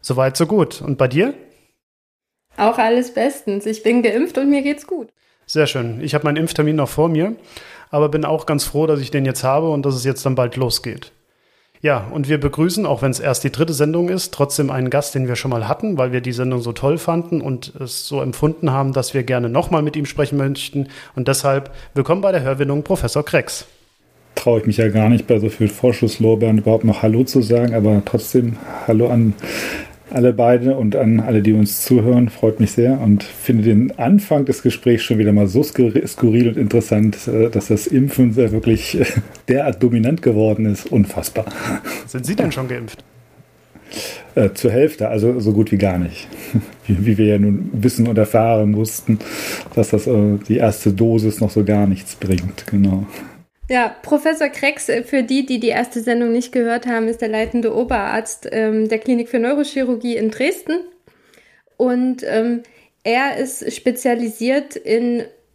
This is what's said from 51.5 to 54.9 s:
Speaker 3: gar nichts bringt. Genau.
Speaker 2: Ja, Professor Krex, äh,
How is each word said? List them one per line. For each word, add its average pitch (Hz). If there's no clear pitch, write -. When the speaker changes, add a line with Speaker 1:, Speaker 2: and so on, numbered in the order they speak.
Speaker 3:
gar 104
nichts 98
bringt. 92
Genau. 98
Speaker 2:
Ja, 240
Professor 311
Krex, 277
äh, -